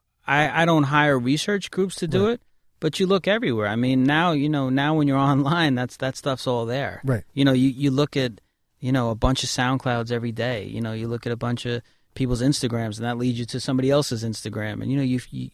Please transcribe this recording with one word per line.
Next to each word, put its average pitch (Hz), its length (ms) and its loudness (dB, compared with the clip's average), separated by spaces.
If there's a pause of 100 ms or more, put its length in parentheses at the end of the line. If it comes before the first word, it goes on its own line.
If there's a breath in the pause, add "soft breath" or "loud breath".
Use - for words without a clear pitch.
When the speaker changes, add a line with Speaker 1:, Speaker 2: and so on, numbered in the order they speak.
(260)
Speaker 1:
I, 147 360 2
I 170 40 4
don't 160 180 4
hire 143 360 4
research 151 520 -2
groups 185 240 -2
to 175 120 -4
do 185 200 2
Speaker 2:
Right. 233 80 0
Speaker 1:
it, - 60 -10 (380)
but 156 200 -2
you 190 80 2
look 190 200 2
everywhere. 170 400 2
I 104 80 -2
mean, 127 280 4
now, 156 280 4
you 147 180 0
know, 139 200 0
now 139 260 2
when 147 120 4
you're 135 100 2
<laughs> 139 160 4
online, 139 420 2
that's, 123 220 -4
that 131 180 -4
stuff's 135 320 -6
all 120 180 0
there. 120 380 -6
Speaker 2:
Right. 131 200 0 (100)
Speaker 1:
You 139 100 2
know, 139 80 6
you, 131 180 4
you 135 220 0
look 143 240 0
at, 127 240 -4 (400)
you 127 140 -4
know, 120 160 2
a 113 60 -2
bunch 127 280 0
of 123 60 -6
SoundClouds 123 640 -2
every 117 200 -2
day. 113 340 -4
You 110 140 -8
know, 113 140 -4
you 113 160 -6
look 117 160 -6
at 120 80 -4
a - 40 -4
bunch 120 280 -4
of 120 160 -4 (340)
people's 123 260 -2
Instagrams, 117 560 0
and 117 80 -6
that 120 120 -4
leads 123 200 0
you 120 100 -6
to 131 120 -8
somebody 131 320 0
else's 139 320 0
Instagram, 107 580 -6
and, 113 80 -4
you 135 80 0
know, 139 60 0
you, 127 160 0 (100)
you, 127 240 -10